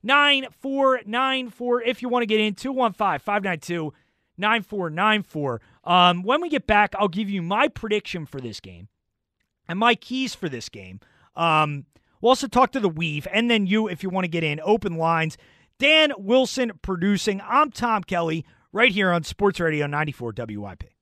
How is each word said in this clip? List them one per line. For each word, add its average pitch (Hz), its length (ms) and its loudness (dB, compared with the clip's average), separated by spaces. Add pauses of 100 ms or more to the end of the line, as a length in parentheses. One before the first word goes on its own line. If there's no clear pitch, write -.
nine 277 480 4
four 269 560 0
nine 254 420 -2
four, 240 320 -2
if 233 220 -2
you 247 60 -6
wanna 240 180 0
get 214 120 2
in. 214 140 0
Two 254 180 -6
one 247 220 0
five, 175 300 0
five 208 200 -2
nine 180 160 -2
two, 165 320 -6 (460)
nine 214 240 0
four 185 280 -6
nine 202 340 2
four. 135 380 -4 (220)
Um, 180 380 4
when 247 200 2
we 349 80 -6
get 294 180 -2
back, 208 300 4
I'll 202 100 2
give 196 220 -4
you 196 120 -2
my 202 260 -2
prediction 208 600 -6
for 139 120 -12
this 117 200 -12
game 90 280 -20 (800)
and 170 120 -6
my 233 160 4
keys 262 400 -6
for - 120 -6
this 123 220 -8
game. 95 300 -16 (360)
Um, 156 500 0 (360)
we'll 226 80 4
also 262 180 2
talk 247 260 2
to 269 60 -2
the 202 100 0
Weave, 156 420 -6
and 226 180 0
then 220 160 2
you, 214 220 0
if 180 160 -8
you 190 60 -4
wanna 185 180 -2
get 165 160 -2
in. 151 200 -4
Open 185 340 0
lines. 160 400 0 (420)
Dan 302 380 6
Wilson 240 560 2 (100)
producing. 196 600 0
I'm 254 280 2
Tom 226 320 -2
Kelly, 165 420 -2 (260)
right 240 200 2
here 190 200 2
on 170 120 0
Sports - 360 0
Radio 156 280 0
ninety-four 143 460 -6
W 107 320 -8
I 95 100 -12
P. - 120 -16 (140)